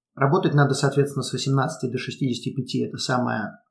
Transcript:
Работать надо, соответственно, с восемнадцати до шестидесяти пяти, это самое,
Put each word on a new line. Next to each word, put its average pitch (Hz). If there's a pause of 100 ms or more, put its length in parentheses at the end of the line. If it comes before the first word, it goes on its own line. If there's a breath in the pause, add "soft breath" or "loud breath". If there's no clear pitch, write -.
(140)
Работать 143
надо, 139
соответственно, 139
с -
восемнадцати 131
до 113
шестидесяти -
пяти, 123
это 117
самое, 120 (300)